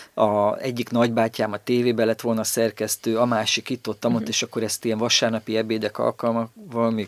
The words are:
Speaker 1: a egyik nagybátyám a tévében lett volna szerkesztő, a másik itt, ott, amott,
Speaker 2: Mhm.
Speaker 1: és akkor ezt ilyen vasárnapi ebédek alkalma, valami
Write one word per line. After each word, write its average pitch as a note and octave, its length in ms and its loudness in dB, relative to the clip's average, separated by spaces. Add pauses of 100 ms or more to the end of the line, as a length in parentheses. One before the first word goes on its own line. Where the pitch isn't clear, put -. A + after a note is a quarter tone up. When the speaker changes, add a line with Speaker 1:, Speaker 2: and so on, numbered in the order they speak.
(140)
Speaker 1:
a G#2 440 2
egyik A#2+ 320 -4
nagybátyám A#2 640 2
a G#2 120 -4
tévében A#2+ 420 2
lett A2 160 0
volna A2+ 220 0
szerkesztő, A2 720 -2
a A#2+ 80 4
másik A2 440 0
itt, B2+ 180 -6
ott, G#2+ 180 -6
amott, A#2+ 140 2
Speaker 2:
Mhm. A2 100 -4
Speaker 1:
és - 120 -2
akkor A2+ 220 -4
ezt - 220 -4
ilyen A2 120 0
vasárnapi A2+ 600 0
ebédek A2 400 -2
alkalma, A#2 560 0
valami A#2 540 -2